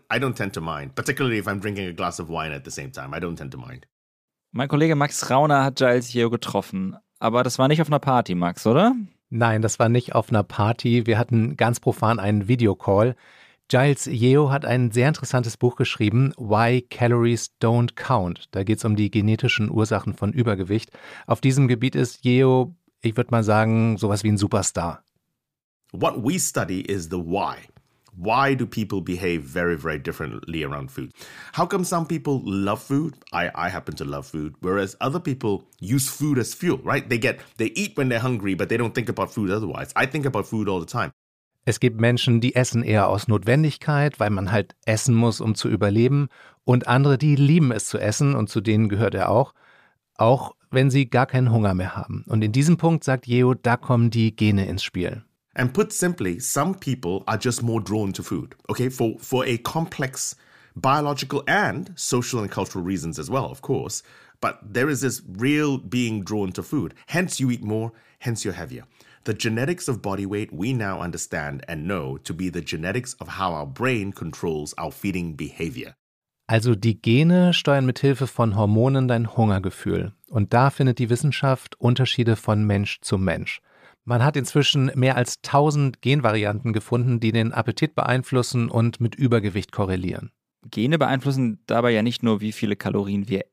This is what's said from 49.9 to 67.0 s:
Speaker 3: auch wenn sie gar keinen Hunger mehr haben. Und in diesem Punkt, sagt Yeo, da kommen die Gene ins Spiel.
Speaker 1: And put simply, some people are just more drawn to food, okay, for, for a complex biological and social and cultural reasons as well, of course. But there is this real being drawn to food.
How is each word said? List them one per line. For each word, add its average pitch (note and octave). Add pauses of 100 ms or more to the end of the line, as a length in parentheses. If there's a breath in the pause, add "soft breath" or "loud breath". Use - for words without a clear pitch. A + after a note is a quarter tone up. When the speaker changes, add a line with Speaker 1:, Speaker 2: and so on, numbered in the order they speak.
Speaker 3:
auch A#2+ (160)
wenn C3
sie C3
gar B2+
keinen B2+
Hunger G#2
mehr F2+
haben. -
Und G#2+
in G#2+
diesem D3+
Punkt, E3
sagt C3
Yeo, B2
da A#2+
kommen A#2+
die A2+
Gene G2+
ins F#2
Spiel. F2+ (300)
Speaker 1:
And B2
put G#3+
simply, C3
some D3
people G2+
are A2
just A#2+
more A2+
drawn G2
to -
food, - (120)
okay, B2
for, B2
for B2+
a B2
complex - (380 soft breath)
biological C#3
and F3+
social B2
and G2+
cultural F#2+
reasons E2
as D2
well, G#2+
of C2
course. - (380 soft breath)
But -
there A#2+
is C#3
this B2+ (140)
real C#3+
being A2+
drawn G2
to F#2
food. G2+ (140)